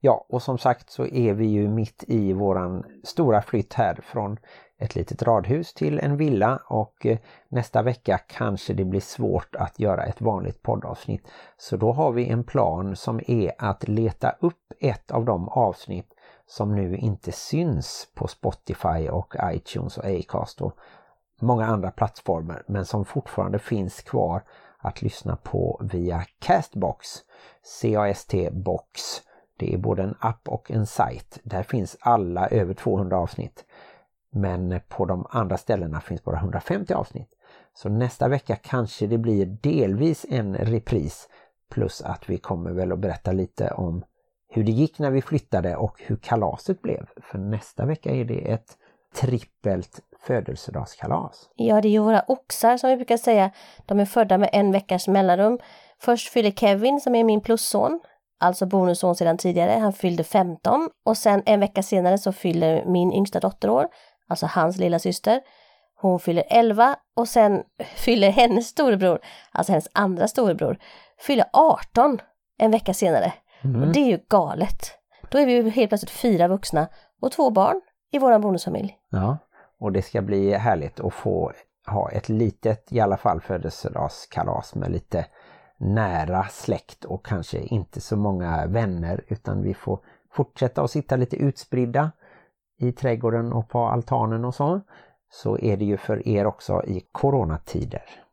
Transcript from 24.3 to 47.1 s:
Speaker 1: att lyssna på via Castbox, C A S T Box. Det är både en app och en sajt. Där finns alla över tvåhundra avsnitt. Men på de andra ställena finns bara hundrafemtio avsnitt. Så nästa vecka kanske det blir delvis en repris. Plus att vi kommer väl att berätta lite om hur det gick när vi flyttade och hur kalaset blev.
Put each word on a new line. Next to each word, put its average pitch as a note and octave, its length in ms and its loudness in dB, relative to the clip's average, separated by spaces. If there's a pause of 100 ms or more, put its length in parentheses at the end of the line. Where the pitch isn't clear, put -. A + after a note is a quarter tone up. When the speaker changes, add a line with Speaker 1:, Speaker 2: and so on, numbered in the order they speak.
Speaker 1:
att - 240 -8
lyssna - 340 -6
på - 440 -4 (120)
via F2 320 -4 (140)
Castbox, - 680 -2 (540)
C - 340 -2
A G#2 120 2
S - 180 -4
T F2+ 260 -2
Box. - 480 -6 (580)
Det - 160 -2
är F2+ 40 -2
både F#2+ 240 -2
en G2 180 -4
app - 280 -6
och - 220 -8
en A2 160 0
sajt. - 580 -6
Där F#2 180 -6
finns G2 380 -4
alla F#2 480 0
över F#2+ 260 0
tvåhundra F#2+ 440 -2
avsnitt. - 460 -8 (680)
Men F2+ 560 -2
på - 160 -4
de F2+ 260 -4
andra F#2+ 260 -2
ställena F2 440 -4
finns - 240 -10
bara E2 140 -4
hundrafemtio E3+ 560 -4
avsnitt. - 360 -8 (440)
Så - 140 -10
nästa B2 400 0
vecka C3 280 -2
kanske A2+ 500 -4
det A2+ 120 0
blir G#2+ 280 2
delvis B2 800 0
en G#2 280 -2
repris. A2 720 -2 (420)
Plus - 320 -4
att - 260 -8
vi F#2+ 100 -4
kommer F2 320 -6
väl F2+ 220 -2
att F2 60 -4
berätta F#2+ 340 -4
lite - 380 -2
om F2 340 -4 (440)
hur A2 160 0
det A2+ 80 2
gick C#3+ 260 0
när D3 120 0
vi C3+ 120 0
flyttade F2+ 540 -2
och - 300 -4
hur G#2+ 100 -2
kalaset A#2 680 -2
blev. - 240 -6 (160)